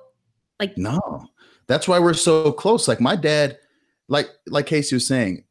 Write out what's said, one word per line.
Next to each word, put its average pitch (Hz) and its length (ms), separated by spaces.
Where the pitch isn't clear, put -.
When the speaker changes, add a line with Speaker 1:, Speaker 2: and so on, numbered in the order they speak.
Speaker 1:
like 98 180
Speaker 2:
No. 107 500
That's 147 200
why 180 120
we're 170 160
so 156 360
close. - 360
Like, 120 140
my 135 140
dad, 151 420
like, 143 220
like 143 200
Casey 147 280
was 123 120
saying, 113 440